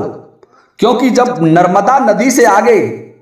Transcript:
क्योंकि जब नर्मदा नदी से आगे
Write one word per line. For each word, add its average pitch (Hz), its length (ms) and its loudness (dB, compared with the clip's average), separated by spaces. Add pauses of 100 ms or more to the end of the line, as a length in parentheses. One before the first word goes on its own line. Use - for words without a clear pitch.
(800)
क्योंकि 240 320 0
जब 240 320 0
नर्मदा 185 560 2
नदी 247 320 0
से 233 140 2
आगे 214 640 0 (120)